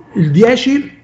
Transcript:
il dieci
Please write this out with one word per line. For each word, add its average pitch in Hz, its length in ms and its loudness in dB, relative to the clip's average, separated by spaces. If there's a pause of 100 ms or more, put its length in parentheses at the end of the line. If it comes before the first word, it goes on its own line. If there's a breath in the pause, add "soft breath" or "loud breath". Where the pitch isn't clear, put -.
(140)
il 156 180 -2
dieci 247 720 0